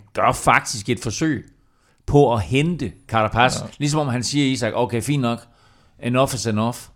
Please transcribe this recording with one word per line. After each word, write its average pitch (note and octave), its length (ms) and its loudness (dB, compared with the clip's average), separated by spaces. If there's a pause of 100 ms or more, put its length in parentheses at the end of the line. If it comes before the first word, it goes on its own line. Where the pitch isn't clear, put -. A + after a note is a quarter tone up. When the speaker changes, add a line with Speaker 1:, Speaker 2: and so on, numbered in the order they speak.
(140)
Speaker 1:
gør A#2 180 2
faktisk B2 560 0
et B2 120 -2
forsøg B2+ 440 -4 (600)
på C#3 280 4
at G#2+ 80 0
hente C3+ 500 -2 (160)
Carapaz. A2+ 520 2
Speaker 2:
Ja. - 60 -10 (120)
Speaker 1:
Ligesom D3 220 0
om C#3+ 80 -2
han B2 140 -2
siger, C#3 240 0
Isaac, A#2+ 280 -2
"Okay, A#2+ 280 -2
fint C#3 200 -2
nok. A#2 160 0 (640)
Enough B2+ 320 2
is A#2 120 -6
enough." A2+ 300 0 (200)